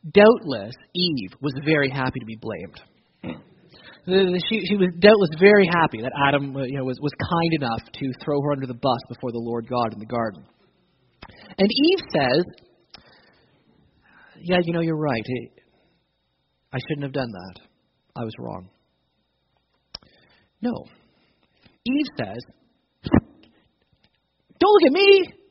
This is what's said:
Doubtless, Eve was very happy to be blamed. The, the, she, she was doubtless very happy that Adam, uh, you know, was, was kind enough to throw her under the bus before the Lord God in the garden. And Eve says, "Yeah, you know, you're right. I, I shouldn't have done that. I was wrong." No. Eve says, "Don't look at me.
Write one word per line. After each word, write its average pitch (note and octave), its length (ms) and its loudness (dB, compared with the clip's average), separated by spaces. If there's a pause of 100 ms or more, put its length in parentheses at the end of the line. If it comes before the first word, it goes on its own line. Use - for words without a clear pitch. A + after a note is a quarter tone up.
(120)
Doubtless, C#3+ 600 4 (220)
Eve D3+ 360 -4 (100)
was C#3 120 -4 (100)
very C#3+ 280 0
happy C3 280 -4
to A2+ 60 -12
be A2 160 -14
blamed. G2 400 -12 (1200)
The, F#3 300 2
the, F3 140 -2
she, A3 180 -2
she G3+ 80 0
was F#3 240 2
doubtless G3+ 400 6
very G3+ 260 8
happy D#3+ 360 0
that B2+ 100 -6 (160)
Adam, C#3 260 0
uh, C#3 100 -6
you B2+ 120 -6
know, C3+ 80 -4
was, B2+ 160 -6
was C#3+ 160 -6
kind E3 400 -2
enough A#2+ 320 -4
to C3+ 320 -8
throw C#3+ 220 -4
her D3 100 -4
under C3+ 160 -6
the B2+ 60 -10
bus B2 340 -2
before B2+ 240 -10
the A#2 80 -8
Lord A#2 300 -6
God A#2+ 240 -2
in G#2 60 -14
the A2 60 -14
garden. A2+ 380 -6 (1120)
And G3+ 140 4
Eve D#4+ 400 2
says, C#3+ 320 0 (2000)
"Yeah, F3+ 200 0
you E3+ 120 -4
know, E3+ 80 -2
you're E3 180 -2
right. C3 240 -2
I, - 1500 -16
I B2+ 80 -4
shouldn't C#3+ 200 -8
have C3+ 100 -10
done C3 180 -6
that. F#2 300 -18 (560)
I A#2+ 80 -8
was G#2+ 140 -10
wrong." F#2+ 280 -14 (1900)
No. - 220 -6 (1040)
Eve C4+ 240 -2 (100)
says, A2 240 -8 (2250)
"Don't G4+ 140 6 (100)
look D4+ 40 6
at B3+ 40 6
me. G4 400 6 (200)